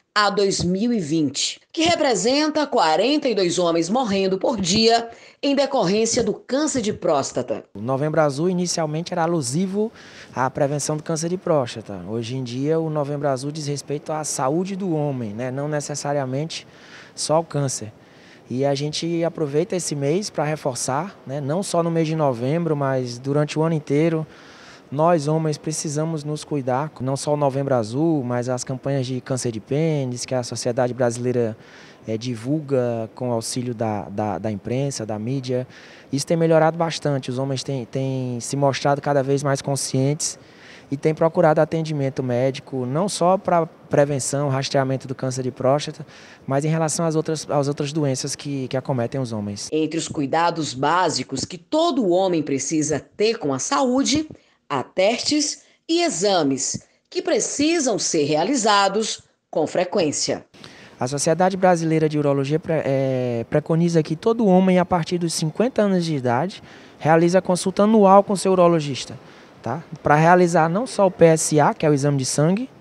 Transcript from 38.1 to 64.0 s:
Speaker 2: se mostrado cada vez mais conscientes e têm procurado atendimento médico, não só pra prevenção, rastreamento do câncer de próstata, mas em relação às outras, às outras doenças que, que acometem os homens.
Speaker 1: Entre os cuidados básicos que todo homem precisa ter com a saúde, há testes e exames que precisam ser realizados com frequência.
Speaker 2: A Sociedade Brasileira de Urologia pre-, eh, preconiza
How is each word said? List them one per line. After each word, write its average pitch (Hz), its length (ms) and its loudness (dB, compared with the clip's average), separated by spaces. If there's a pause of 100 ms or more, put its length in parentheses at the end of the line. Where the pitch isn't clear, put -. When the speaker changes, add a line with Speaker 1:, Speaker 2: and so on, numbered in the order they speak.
Speaker 2:
se - 160 -6
mostrado 143 460 2
cada 143 220 2
vez 139 180 0
mais 139 180 0
conscientes 139 800 -2 (540)
e 143 40 -2
têm 156 200 0
procurado 160 440 4
atendimento 151 640 0
médico, 131 640 -2
não 156 240 -2
só 180 300 2
pra 175 260 2
prevenção, 143 840 0
rastreamento 135 580 0
do 131 80 -8
câncer 131 260 -4
de 127 100 -4
próstata, 143 540 0 (400)
mas 139 180 0
em 156 60 0
relação 160 380 0
às 156 80 0
outras, 156 340 -4
às 139 180 2
outras 147 240 -4
doenças 143 440 -2
que, 139 320 -6
que 135 100 -4
acometem 127 420 -2
os 117 140 -4
homens. 104 380 -6
Speaker 1:
Entre 156 260 -2
os 160 100 -4
cuidados 160 680 -2
básicos 139 680 0
que - 140 -10
todo 311 500 0
homem 175 360 2
precisa 143 560 -2
ter 220 400 -2
com 143 120 -2
a 131 60 -2
saúde, 277 720 0 (380)
há 135 140 -2
testes 240 800 0 (260)
e 339 140 2
exames 170 800 0 (260)
que 359 140 -6
precisam 285 800 0
ser 156 240 0
realizados 202 960 2 (300)
com 156 160 0
frequência. 160 760 -2 (560)
Speaker 2:
A 123 80 -2
Sociedade 165 480 0
Brasileira 165 540 4
de 151 80 -2
Urologia 143 420 2
pre-, 160 240 -2
eh, 127 640 0
preconiza 165 540 2